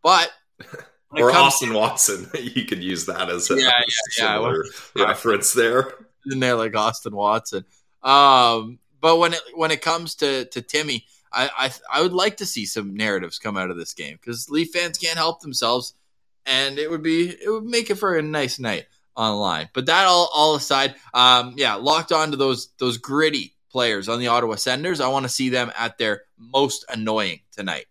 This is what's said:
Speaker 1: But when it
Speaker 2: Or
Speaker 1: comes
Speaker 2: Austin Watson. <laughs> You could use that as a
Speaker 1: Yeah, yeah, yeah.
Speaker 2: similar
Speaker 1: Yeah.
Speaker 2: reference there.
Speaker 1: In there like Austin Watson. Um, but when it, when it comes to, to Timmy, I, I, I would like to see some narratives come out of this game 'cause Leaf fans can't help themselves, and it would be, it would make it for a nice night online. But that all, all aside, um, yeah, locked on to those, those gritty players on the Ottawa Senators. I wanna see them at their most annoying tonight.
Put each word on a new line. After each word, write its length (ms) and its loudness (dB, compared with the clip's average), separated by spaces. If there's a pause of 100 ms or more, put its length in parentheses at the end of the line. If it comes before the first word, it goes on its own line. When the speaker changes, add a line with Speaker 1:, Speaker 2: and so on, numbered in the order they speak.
Speaker 1:
But 280 4 (760)
when 140 0
it 20 6
Speaker 2:
Or 60 8
Speaker 1:
comes 240 8
Speaker 2:
Austin 200 -2
Watson. 600 0
<laughs> 40 -6
You 260 -4
could 180 -6
use 240 -4
that 240 -4
as 200 -4
a 60 4
Speaker 1:
Yeah, 80 2
yeah, 60 4 (480)
yeah. 160 0
Speaker 2:
similar 300 -2 (300)
Speaker 1:
Yeah. 100 2
Speaker 2:
reference 480 0
there. 400 2 (380)
Speaker 1:
In 100 -4
there 140 2
like 220 -2
Austin 400 -2
Watson. 480 -2 (380)
Um, 760 6 (220)
but 180 6
when 160 2
it, 60 -6 (140)
when 160 0
it 120 -2
comes 340 -2
to, 300 -2
to 160 -10
Timmy, 440 -4 (260)
I, 260 0
I, 140 -2 (200)
I 100 0
would 100 0
like 260 -2
to 80 -8
see 200 -8
some 280 -8
narratives 440 -4
come 180 -8
out 140 -4
of 60 -8
this 160 -12
game 320 -14
'cause 240 -12
Leaf 220 -4
fans 260 -4
can't 220 -4
help 220 -2
themselves, 540 -4 (520)
and 320 -2
it 120 -4
would 120 -6
be, 280 0
it 200 -8
would 140 -4
make 260 -4
it 60 -2
for 200 0
a 60 0
nice 360 -4
night 280 -6 (300)
online. 580 -2
But 120 -4
that 200 4
all, 280 4
all 200 4
aside, 400 0 (180)
um, 440 6
yeah, 180 2
locked 380 0
on 180 0
to 60 -4
those, 320 -2 (100)
those 180 -2
gritty 580 -2 (160)
players 380 0
on 120 -2
the 80 -2
Ottawa 260 2
Senators. 460 -2
I 80 2
wanna 200 0
see 200 -2
them 280 -2
at 220 -6
their 240 -2 (160)
most 500 0
annoying 520 -4 (120)
tonight. 380 -8